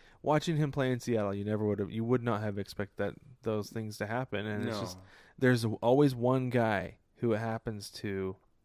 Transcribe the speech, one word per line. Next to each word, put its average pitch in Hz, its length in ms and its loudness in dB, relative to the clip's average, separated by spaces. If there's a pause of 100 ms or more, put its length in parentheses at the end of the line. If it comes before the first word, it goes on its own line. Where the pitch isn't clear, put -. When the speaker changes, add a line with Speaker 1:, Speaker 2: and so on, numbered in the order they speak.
(220)
Speaker 1:
watching 151 340 0
him 147 160 0
play 131 200 0
in 120 80 -2
Seattle, 107 340 0
you 101 100 -4
never 107 220 0
would 101 120 0
have, 101 120 -2
you 113 140 -4
would 120 180 2
not 117 200 0
have 104 160 -4
expected - 400 -8
that, 101 160 -2 (280)
those 107 280 -4
things 110 280 -8
to 107 80 -4
happen. 107 400 -4
And 104 180 -4
it's 110 120 -2
Speaker 2:
No. 101 60 -4
Speaker 1:
just, 92 160 -8 (400)
there's 127 260 6 (160)
always 135 340 6
one 127 360 2
guy 110 460 2 (200)
who 117 160 0
it 104 60 2
happens 113 520 -6
to 95 460 -6 (280)